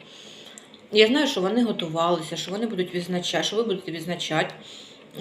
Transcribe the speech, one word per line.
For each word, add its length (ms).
Я 140
знаю, 200
що 140
вони 240
готувалися, 720
що 140
вони 160
будуть 280
відзначати, 500
що 120
ви 60
будете 300
відзначати. 640